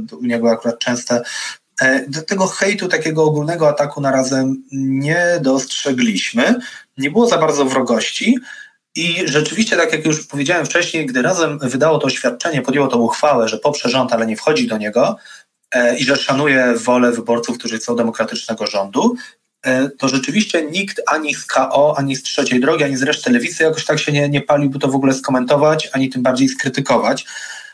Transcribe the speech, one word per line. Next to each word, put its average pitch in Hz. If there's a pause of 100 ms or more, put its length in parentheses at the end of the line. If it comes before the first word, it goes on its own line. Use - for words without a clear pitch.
to 127
u 123
niego 117
akurat 117
częste. 120 (600)
E, 131
do 147
tego 190
hejtu, 190
takiego 160
ogólnego 151
ataku 147
na 139
Razem 131
nie 143
dostrzegliśmy, 139 (420)
nie 139
było 220
za 165
bardzo 143
wrogości 131 (580)
i 170
rzeczywiście, 156
tak 160
jak 156
już 156
powiedziałem 143
wcześniej, 165
gdy 127
Razem 156
wydało 135
to 135
oświadczenie, 147
podjęło 135
tą 123
uchwałę, 117
że 110
poprze -
rząd, 123
ale 113
nie 110
wchodzi 139
do 110
niego, 120 (560)
e, 120
i -
że 135
szanuje 131
wolę 123
wyborców, 117
którzy 113
chcą 120
demokratycznego 113
rządu, 107 (480)
e, 131
to 135
rzeczywiście 156
nikt 196
ani 151
z -
K 131
O, 147
ani 139
z -
Trzeciej 127
Drogi, 147
ani 135
z 127
reszty 139
Lewicy 120
jakoś 156
tak 151
się -
nie, 143
nie 143
palił, 143
by 143
to 147
w 131
ogóle 135
skomentować, 143
ani 131
tym 127
bardziej 131
skrytykować, - (480)